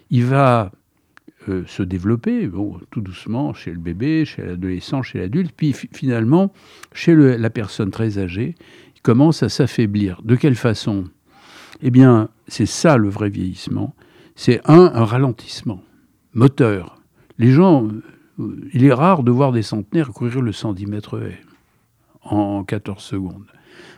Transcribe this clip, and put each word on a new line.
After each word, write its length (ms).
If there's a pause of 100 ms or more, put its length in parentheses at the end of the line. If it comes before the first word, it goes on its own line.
il 160
va, 460 (800)
euh, 160
se 180
développer, 640
bon, 300 (140)
tout 100
doucement, 520
chez 180
le 80
bébé, 460
chez 200
l'adolescent, 560
chez 180
l'adulte, 360
puis 180
fi-, 180
finalement, 600 (400)
chez 200
le, 240
la 120
personne 400
très 300
âgée, 360 (400)
il 60
commence 420
à 60
s'affaiblir. 720
De 120
quelle 200
façon ? 500 (760)
Eh 100
bien, 380 (180)
c'est 180
ça 320
le 120
vrai 200
vieillissement. 680 (400)
C'est 300
un, 280
un 100
ralentissement 800 (500)
moteur. 680 (360)
Les 140
gens, 360 (520)
euh, 340
il 120
est 80
rare 300
de 80
voir 200
des 100
centenaires 480
courir 320
le 120
cent 200
dix 120
mètres 360
haie 180 (840)
en 400
quatorze 400
secondes. 420 (520)